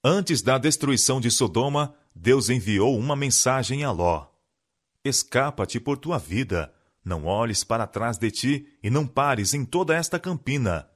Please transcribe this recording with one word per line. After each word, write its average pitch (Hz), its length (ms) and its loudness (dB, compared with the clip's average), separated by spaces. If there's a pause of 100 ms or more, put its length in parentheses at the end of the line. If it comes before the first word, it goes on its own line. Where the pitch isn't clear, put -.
Antes 165 420 2
da 131 140 4
destruição 135 640 2
de 117 120 0
Sodoma, 143 640 0 (200)
Deus 117 340 4
enviou 110 480 2
uma 139 180 -2
mensagem 131 680 0
a 135 80 -2
Ló: 82 360 0 (760)
"Escapa-te 135 760 -2
por 143 180 -2
tua 160 200 -4
vida, 87 560 -4 (300)
não 82 220 -6
olhes 104 380 -2
para 113 220 -2
trás 107 320 -4
de 110 140 0
ti 139 360 -2 (140)
e 104 80 -4
não 143 160 2
pares 131 480 0
em 139 120 -4
toda 170 280 0
esta 170 240 -2
campina. 131 800 -2